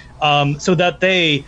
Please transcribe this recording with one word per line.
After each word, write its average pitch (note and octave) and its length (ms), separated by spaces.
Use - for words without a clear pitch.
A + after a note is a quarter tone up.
um, D3 380
so F#3 160
that F3 260
they, E3+ 480